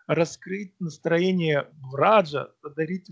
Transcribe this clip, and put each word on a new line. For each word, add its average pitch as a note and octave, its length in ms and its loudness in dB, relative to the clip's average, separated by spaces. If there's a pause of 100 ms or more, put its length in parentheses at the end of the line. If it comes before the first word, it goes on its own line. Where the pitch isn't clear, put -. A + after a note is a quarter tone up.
раскрыть F3+ 760 -2
настроение E3+ 880 0 (240)
Враджа, D#3 560 2 (140)
одарить D#3+ 500 -6